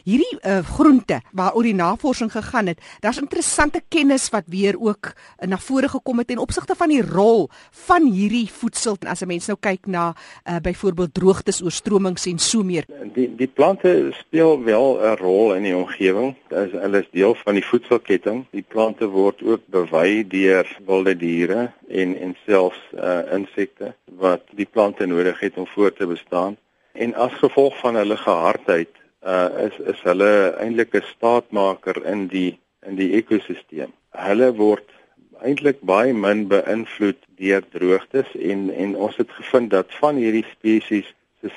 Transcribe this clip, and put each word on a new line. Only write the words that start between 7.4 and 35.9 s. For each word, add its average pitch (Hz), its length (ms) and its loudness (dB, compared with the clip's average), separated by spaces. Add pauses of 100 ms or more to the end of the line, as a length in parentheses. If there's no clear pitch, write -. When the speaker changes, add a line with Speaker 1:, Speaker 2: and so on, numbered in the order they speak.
Speaker 1:
van 349 340 2
hierdie 208 460 0
voedsel. - 480 -6
En - 80 -10
as - 140 -6
'n 185 60 -6
mens 175 200 -6
nou 208 120 -2
kyk 190 280 -4
na, 170 260 -2 (300)
eh, 170 180 -6
byvoorbeeld 180 520 -2
droogtes, 185 500 2
oorstromings 190 600 -2
en 180 140 -4
so 220 240 0
meer. 175 220 -2 (280)
Speaker 2:
Die, 123 220 0
die 127 120 -2
plante 165 640 2
speel 160 520 2
wel 113 380 2
'n 110 140 2
rol 95 400 4
in 95 80 -2
die 95 120 0
omgewing. 98 600 0 (120)
Hulle 87 180 -2
is, 90 60 -8
hulle 98 280 -2
is 90 120 -4
deel 98 240 4
van - 180 -2
die 98 120 0
voedsel 120 340 0 (120)
voedselketting. 107 400 -2
Die 101 160 -8
plante 110 400 -2
word 98 360 0
ook 110 240 0
bewei 90 600 0
deur 95 400 2 (180)
wilde 95 300 2
diere 85 560 -2 (180)
en, 92 280 -2
en 92 180 -8 (100)
selfs, 92 340 2 (160)
eh, 87 260 -2 (120)
insekte 101 600 -6 (260)
wat 90 240 0 (120)
die 101 100 -4
plante 101 400 0
nodig 87 340 0
het 101 180 -4
om 92 100 -10
voort 101 300 0
te 98 100 -4
bestaan. 90 500 -4 (360)
En 117 200 -4
as 123 200 -2
gevolg 139 460 2
van 120 160 -2
hulle 104 220 0
gehardheid, 85 720 0 (320)
eh, 92 240 0 (220)
is, 101 180 -10
is - 180 -4
hulle 95 560 4
eintlik 104 360 -2
'n 101 80 2 (120)
staatmaker 101 920 0
in 98 220 -4
die, 90 300 -2 (280)
in 98 100 -12
die 92 180 0
ekosisteem. 95 800 -4 (200)
Hulle 113 440 0
word 107 320 2 (540)
eintlik 139 400 -2
baie 104 320 2